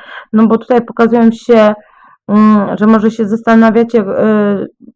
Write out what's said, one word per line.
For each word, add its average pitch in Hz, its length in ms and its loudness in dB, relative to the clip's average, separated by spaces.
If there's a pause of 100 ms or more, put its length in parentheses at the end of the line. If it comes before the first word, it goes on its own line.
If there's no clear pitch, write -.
(340)
no 220 140 2
bo 220 100 0
tutaj 233 280 -2
pokazują 233 460 0
się, 220 420 2 (540)
mm, 208 500 0
że 208 100 -2
może 220 240 2
się 226 160 -6
zastanawiacie, 226 720 0
e, 202 680 -2 (300)